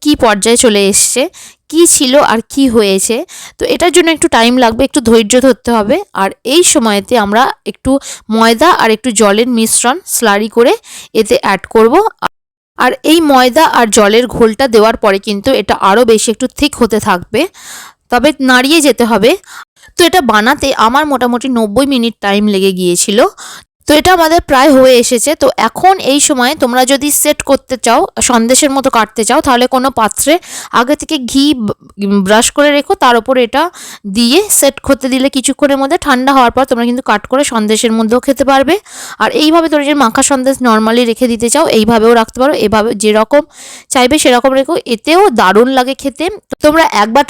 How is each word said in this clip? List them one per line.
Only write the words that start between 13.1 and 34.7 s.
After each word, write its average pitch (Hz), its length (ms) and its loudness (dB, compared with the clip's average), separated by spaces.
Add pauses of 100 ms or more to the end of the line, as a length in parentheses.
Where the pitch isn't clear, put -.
ময়দা 262 420 2 (140)
আর 240 120 2
জলের 214 380 2
ঘোলটা 226 400 0
দেওয়ার 220 300 2
পরে 196 220 0
কিন্তু 202 300 -6 (120)
এটা 214 200 -2
আরও 196 240 2
বেশি 220 260 2
একটু 254 140 -4 (120)
থিক 294 180 -2
হতে 214 240 -2
থাকবে, 202 420 -4 (680)
তবে 247 200 0 (200)
নাড়িয়ে 262 320 2
যেতে 254 240 2
হবে। 220 260 2 (640)
তো - 120 -2
এটা 359 140 2 (120)
বানাতে 240 360 0 (100)
আমার 247 280 0
মোটামুটি 247 440 -2
নব্বই 233 440 0
মিনিট 233 220 -2 (100)
টাইম 202 220 0
লেগে 196 240 0
গিয়েছিল। 185 500 -2 (680)
তো - 120 2
এটা 359 140 2
আমাদের 330 360 2
প্রায় 277 220 2
হয়ে 262 220 6 (100)
এসেছে। 254 320 -2
তো 277 120 0 (100)
এখন 285 360 0 (180)
এই 285 160 0
সময় 254 280 0
তোমরা 254 300 0
যদি 277 260 -2
সেট 294 320 -2
করতে 262 340 -4
চাও, 240 240 0 (280)
সন্দেশের 247 420 2
মতো 269 180 -2
কাটতে 226 360 -2
চাও, 254 160 0
তাহলে 247 260 0
কোনো 262 240 -2
পাত্রে 233 420 -2 (380)
আগে 247 240 0
থেকে 302 200 -8 (160)
ঘি 277 220 0
ব-, 220 220 -6 (480)
ব্রাশ 214 280 0
করে 294 200 0
রেখো, 285 240 0
তার 254 260 2
উপর 262 140 -2 (100)
এটা 269 180 -2 (540)
দিয়ে 233 220 2 (100)
সেট 277 260 0 (120)